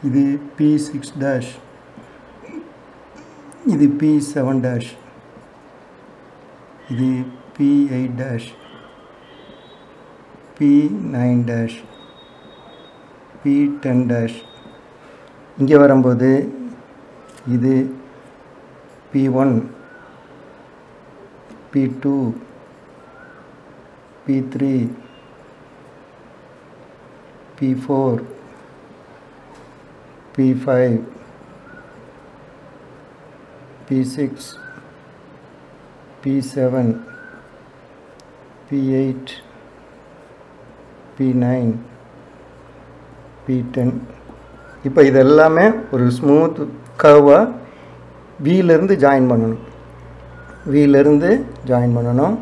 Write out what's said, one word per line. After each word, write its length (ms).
ఇది 160
పీ 120
సిక్స్ 340
డాష్, 300
ఇది 140
పీ 100
సెవెన్ 340
డాష్, 240
ఇది 200
పీ 140
ఎయిట్ 240
డాష్, 280
పీ 120
నైన్ 260
డాష్, 260
పీ 160
టెన్ 260
డాష్. 260
இங்கே 220
வரும்போது 460
இது 180
பி 120
ஒன், 120
பி 120
டூ, 120
பி 120
த்ரீ, 200
பி 120
ஃபோர், 380
பி 100
ஃபைவ், 340
பி 120
சிக்ஸ், 360
பி 120
செவன், 400
பி 100
எயிட், 320
பி 100
நைன், 280
பி 120
டென். 200
இப்போ 220
இது 180
எல்லாமே 400
ஒரு 140
ஸ்மூத் 420
கர்வா 360
வியிலேருந்து 580
ஜாயின் 280
பண்ணணும். 320
வியிலேருந்து 560
ஜாயின் 280
பண்ணணும். 440